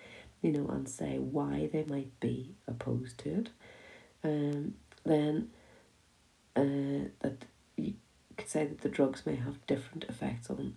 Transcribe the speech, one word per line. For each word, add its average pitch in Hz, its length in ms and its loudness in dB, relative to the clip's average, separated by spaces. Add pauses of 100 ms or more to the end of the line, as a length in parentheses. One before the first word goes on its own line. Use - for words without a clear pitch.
(400)
you 160 120 6
know, 143 160 2
and 135 200 -2
say 139 300 -2
why 143 520 0
they 151 140 2
might 139 360 -4
be 127 340 -2 (120)
opposed 120 520 -2
to 165 220 0
it. 233 80 -2 (760)
Um, 147 500 2 (300)
then, 156 460 4 (1040)
uh, 139 540 2 (100)
that - 240 -2 (320)
you - 180 0 (420)
could - 120 -8
say 156 160 2
that - 160 -4
the - 80 0
drugs 135 380 2
may 151 100 2
have 127 300 -6
different - 380 -2
effects 120 440 -4
on - 280 -4